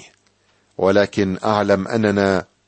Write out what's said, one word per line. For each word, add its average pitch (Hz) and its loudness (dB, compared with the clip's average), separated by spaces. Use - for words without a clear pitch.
ولكن 98 0
أعلم 101 0
أننا 101 0